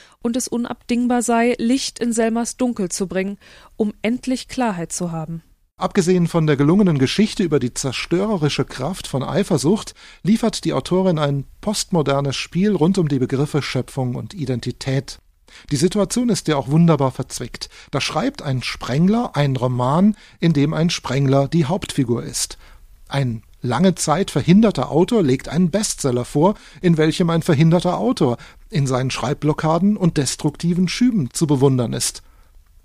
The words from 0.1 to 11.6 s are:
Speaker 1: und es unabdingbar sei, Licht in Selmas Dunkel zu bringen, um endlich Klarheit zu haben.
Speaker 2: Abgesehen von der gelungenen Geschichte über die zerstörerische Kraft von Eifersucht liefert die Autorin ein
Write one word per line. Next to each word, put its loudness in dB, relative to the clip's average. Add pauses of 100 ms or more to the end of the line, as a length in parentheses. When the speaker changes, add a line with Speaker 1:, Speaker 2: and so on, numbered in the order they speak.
Speaker 1:
und -2
es -4
unabdingbar -2
sei, 2
Licht -2
in -2
Selmas -2
Dunkel -2
zu -6
bringen, -4 (380)
um -2
endlich -4
Klarheit -4
zu -6
haben. -8 (320)
Speaker 2:
Abgesehen 2
von 2
der 4
gelungenen 4
Geschichte 2
über 2
die -4
zerstörerische -2
Kraft -8
von -4
Eifersucht 0 (300)
liefert 0
die -2
Autorin 0
ein 0 (160)